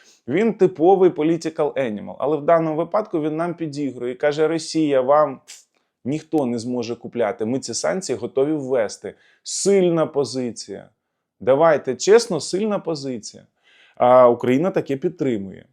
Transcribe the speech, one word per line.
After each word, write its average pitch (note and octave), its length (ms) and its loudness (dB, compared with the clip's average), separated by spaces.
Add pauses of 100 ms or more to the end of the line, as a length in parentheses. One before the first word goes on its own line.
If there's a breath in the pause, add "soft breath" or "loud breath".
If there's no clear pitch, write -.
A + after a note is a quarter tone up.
(280 soft breath)
Він G3 260 0
типовий F#3 560 4
political D#3 640 -2
animal, G#2 460 -6
але D3 180 0
в C#3+ 40 -10
даному D#3+ 340 2
випадку E3+ 460 -4
він D#3 140 -4
нам E3+ 180 -4
підігрує C#3 580 -8
і B2+ 40 -10
каже, D3 320 0
«Росія: D#3 540 0
вам, C#3 440 2
пф, - 180 -20 (420)
ніхто D3+ 400 -2
не A#2+ 140 -4
зможе A#2+ 360 -6
купляти, A2 500 -4
ми B2+ 140 -2
ці B2 140 -10
санкції D#3 440 -4
готові C3+ 360 -2
ввести». B2+ 600 -4 (300 soft breath)
Сильна F3+ 640 2
позиція. A#2 840 -6 (500)
Давайте C3+ 560 2
чесно, G3 440 4
сильна G3 400 -4
позиція. C3+ 640 -8 (520 soft breath)
А B2 340 8
Україна B2+ 420 2
таке C#3 260 -2
підтримує. B2 760 -6